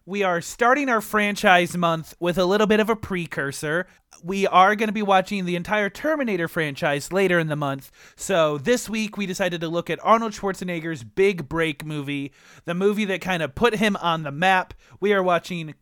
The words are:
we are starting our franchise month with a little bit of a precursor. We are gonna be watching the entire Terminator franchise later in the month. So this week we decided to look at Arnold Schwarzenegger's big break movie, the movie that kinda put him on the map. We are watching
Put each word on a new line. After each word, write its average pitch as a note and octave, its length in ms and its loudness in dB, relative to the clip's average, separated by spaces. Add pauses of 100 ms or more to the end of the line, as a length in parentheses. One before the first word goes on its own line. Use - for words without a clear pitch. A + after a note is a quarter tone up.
we G3+ 180 -4
are F3 160 0
starting C4 480 2
our A3+ 140 2
franchise G3+ 760 2
month E3 440 -2
with F3 180 0
a F3+ 80 2
little G#3 220 4
bit G#3+ 120 4
of G#3+ 100 2
a A#3 60 0
precursor. E3 920 -6 (360)
We F#3+ 240 0
are F#3+ 280 6
gonna G#3+ 180 -2
be G#3+ 80 -2
watching G3 440 2
the F3 120 -2
entire G3 320 -2
Terminator A#3 580 -2
franchise D3 640 -4
later F3+ 280 2
in D#3+ 80 0
the D3+ 100 -2
month. C#3 340 -6 (240)
So D#3+ 440 0
this A#3+ 300 0
week G#3+ 280 -4
we G3+ 80 -2
decided F3+ 360 -2
to E3+ 60 -4
look E3+ 220 -4
at D#3+ 160 -4
Arnold A3+ 280 4
Schwarzenegger's E3+ 680 -6
big E3+ 460 0
break D#3+ 340 -4
movie, C#3+ 480 -8 (340)
the E3+ 100 -4
movie G3+ 300 2
that F#3+ 160 -2
kinda E3+ 280 -2
put A3 260 2
him G#3 220 2
on E3 260 -2
the C#3+ 80 -8
map. F#3 420 2 (280)
We G3+ 120 2
are F#3+ 100 2
watching E3+ 580 -2